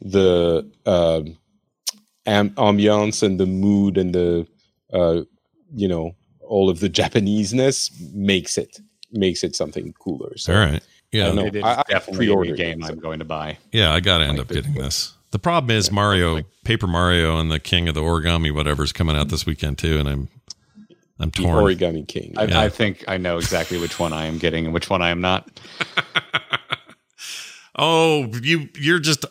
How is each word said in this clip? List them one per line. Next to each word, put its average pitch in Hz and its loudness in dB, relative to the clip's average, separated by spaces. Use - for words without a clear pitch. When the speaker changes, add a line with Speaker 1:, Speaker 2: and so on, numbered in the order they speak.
Speaker 1:
the, 87 4
um, 82 2
am-, 104 4
ambiance 104 2
and 95 2
the 95 2
mood 98 2
and 90 0
the, 85 0
uh, 85 2
you 101 0
know, 85 -4
all 98 2
of 85 0
the 101 2
Japaneseness 107 0
makes 98 0
it, - -6
makes 95 0
it 78 -4
something 78 -6
cooler. - -10
So, 87 -2
Speaker 2:
All 107 4
right. 76 0
Yeah. 107 0
Speaker 1:
I - 2
don't 98 2
know. 101 0
Speaker 3:
It 101 -4
is 104 -2
Speaker 1:
I, 117 2
I - 2
Speaker 3:
definitely 98 -2
a 101 2
Speaker 1:
pre-ordered 87 0
Speaker 3:
game 82 -6
Speaker 1:
it, 80 -10
so. 80 -8
Speaker 3:
I'm 80 -12
going 80 -10
to 80 -10
buy. 78 -8
Speaker 2:
Yeah, 98 2
I 85 2
gotta 87 2
end 71 0
Speaker 3:
Like 62 -6
Speaker 2:
up - -10
getting - -4
Speaker 3:
this. 67 -4
Speaker 2:
this. - -20
The 101 -2
problem 160 0
is 104 2
Speaker 3:
Yeah, 104 -4
Speaker 2:
Mario, 98 2
Speaker 3:
like 78 -2
Speaker 2:
Paper 113 0
Mario 85 2
and 80 0
the 78 0
King 85 0
of 78 0
the 76 -2
Origami 82 2
whatever's 73 0
coming 80 0
out 73 0
this 80 -4
weekend 73 -2
too, 80 0
and 73 0
I'm, 71 -4
I'm 80 -4
Speaker 1:
The 92 -4
Speaker 2:
torn. 90 4
Speaker 1:
Origami 87 0
King. - -10
Speaker 3:
I, 107 0
Speaker 2:
Yeah. 92 2
Speaker 3:
I 107 4
think 101 -2
I 95 -2
know 87 -2
exactly 85 -2
which 85 -6
one 85 -2
I 80 -4
am 80 -4
getting 82 0
and 80 -2
which - -2
one 92 2
I 85 2
am 87 -2
not. 92 0
<laughs> - -18
Speaker 2:
Oh, 160 2
you, 151 0
you're 160 2
just, 151 -2